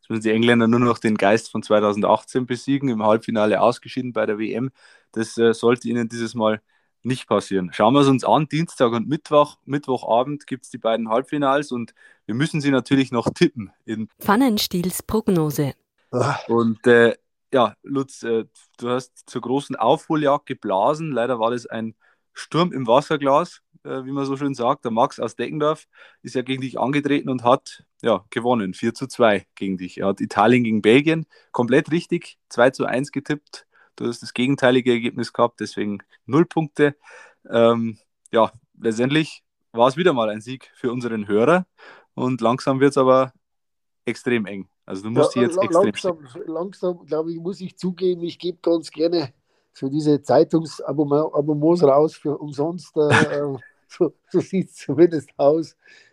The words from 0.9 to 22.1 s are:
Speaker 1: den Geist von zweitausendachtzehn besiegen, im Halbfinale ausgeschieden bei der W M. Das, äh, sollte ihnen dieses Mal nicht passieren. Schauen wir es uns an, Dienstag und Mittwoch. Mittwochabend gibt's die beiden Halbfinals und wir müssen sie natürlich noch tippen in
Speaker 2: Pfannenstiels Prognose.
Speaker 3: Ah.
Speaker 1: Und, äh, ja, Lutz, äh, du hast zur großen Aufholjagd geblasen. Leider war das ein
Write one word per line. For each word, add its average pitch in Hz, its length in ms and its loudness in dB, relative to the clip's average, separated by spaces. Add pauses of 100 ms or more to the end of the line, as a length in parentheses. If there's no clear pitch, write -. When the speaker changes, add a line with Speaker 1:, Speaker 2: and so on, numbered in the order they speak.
Speaker 1:
den 107 180 0
Geist 104 340 2
von 110 120 -8
zweitausendachtzehn 104 840 0
besiegen, 135 420 -4
im 110 160 -2
Halbfinale 107 560 2
ausgeschieden 123 520 -2
bei 110 140 -2
der 107 120 -4
W 104 140 -6
M. 123 180 -6 (420)
Das, 110 240 -6
äh, 117 160 4
sollte 120 360 0
ihnen 117 200 -2
dieses 117 260 -8
Mal 107 260 0 (420)
nicht 123 260 -6
passieren. 95 440 -2
Schauen 110 220 2
wir 143 60 4
es 139 80 4
uns 135 160 2
an, 143 240 2
Dienstag 147 440 -2
und 113 160 -4
Mittwoch. 147 560 0
Mittwochabend 135 840 -4
gibt's - 240 -12
die 127 80 -14
beiden 113 300 -2
Halbfinals 139 640 -2
und 120 220 -8 (340)
wir 113 80 -6
müssen 151 260 -2
sie 139 100 0
natürlich 135 420 0
noch 117 180 -2
tippen 117 420 -2 (120)
in 110 240 -6 (120)
Speaker 2:
Pfannenstiels 202 800 0
Prognose. 156 720 -2 (380)
Speaker 3:
Ah. 123 240 -2 (120)
Speaker 1:
Und, 117 380 0
äh, 117 280 6 (380)
ja, 117 300 2
Lutz, 135 400 -6
äh, 113 220 -2 (340)
du 120 100 -8
hast - 400 -8
zur 117 140 -8
großen 127 340 -4
Aufholjagd 143 680 0
geblasen. 131 680 -2
Leider 120 260 -2
war 113 120 0
das 120 160 -6
ein 113 280 -10 (380)